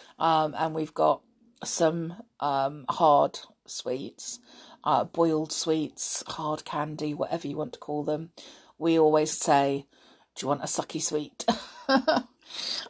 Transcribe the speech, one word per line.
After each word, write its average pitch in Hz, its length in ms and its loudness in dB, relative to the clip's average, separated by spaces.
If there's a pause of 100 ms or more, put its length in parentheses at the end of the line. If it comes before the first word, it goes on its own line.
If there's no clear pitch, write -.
(180)
um, 160 380 2
and 160 160 -2
we've 156 220 -6
got 156 280 2 (420)
some, 170 500 0 (240)
um, 143 500 -2
hard 147 520 4 (260)
sweets, - 720 -8 (460)
uh, 135 180 2
boiled 160 480 0
sweets, - 800 -2
hard 151 360 -6
candy, 151 500 -6
whatever 165 340 -4
you 151 80 -8
want 151 160 -6
to - 80 -16
call 147 240 -6
them, 160 260 -4 (480)
we 165 180 2
always 151 360 6
say, 139 540 2 (500)
"Do - 80 -8
you 131 40 -2
want 139 140 -2
a 131 40 -6
sucky - 360 -2
sweet?" - 420 -4 (440)
<laughs> 262 360 2 (640)